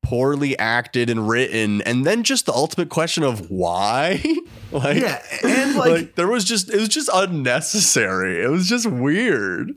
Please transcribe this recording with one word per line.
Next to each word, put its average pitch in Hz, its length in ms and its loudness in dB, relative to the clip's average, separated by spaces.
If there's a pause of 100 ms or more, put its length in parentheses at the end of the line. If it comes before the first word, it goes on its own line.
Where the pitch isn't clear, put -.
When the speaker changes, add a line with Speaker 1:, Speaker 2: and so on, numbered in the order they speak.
Speaker 1:
poorly 139 560 0
acted 120 520 0
and 110 180 0
written, 110 540 0
and 123 240 0
then 226 180 2
just 262 220 0
the - 80 -2
ultimate 160 340 -2
question 165 340 -2
of 107 280 -2
why. 98 760 0
<laughs> 311 100 2 (380)
Like, 143 300 0
Speaker 2:
Yeah, 180 180 -2 (220)
and, 269 320 2
like 247 160 4
Speaker 1:
like, 165 240 0
there 180 140 0
was 226 160 0
just, 190 260 -2
it 220 80 0
was 220 100 0
just 269 240 -2
unnecessary. 127 1300 0
It 110 100 2
was 180 180 0
just 233 180 0
weird. 139 920 0